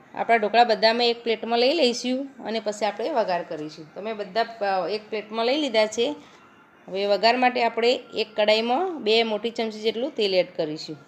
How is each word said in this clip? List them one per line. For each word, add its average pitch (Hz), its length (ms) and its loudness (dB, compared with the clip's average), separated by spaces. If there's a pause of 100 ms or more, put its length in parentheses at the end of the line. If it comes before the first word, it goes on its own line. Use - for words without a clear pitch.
(160)
આપણા 226 220 4
ઢોકળા 208 260 4
બધા 220 300 4
મેં 240 140 2
એક 233 160 0
પ્લેટમાં 226 360 0
લઈ 254 140 4
લઈશું 254 720 -2
અને 220 140 -4
પછી 214 260 -4
આપણે 214 240 -4
વઘાર 185 340 0
કરીશું. 156 520 -12
તો 185 60 -12
મેં 214 160 -6
બધા 185 260 -4
પ-, 185 480 -2
એક 208 180 -8
પ્લેટમાં 214 360 -4
લઈ 262 120 0
લીધા 226 280 2
છે. 240 300 -2 (720)
હવે 196 200 -2
વઘાર 208 300 4
માટે 247 260 2
આપણે 226 300 2
એક - 420 -6
કડાઈમાં 240 680 0
બે 220 200 4
મોટી 220 260 -2
ચમચી 220 320 -6
જેટલું 226 300 -2
તેલ 202 220 -2
એડ 180 220 2
કરીશું. 156 420 -6 (100)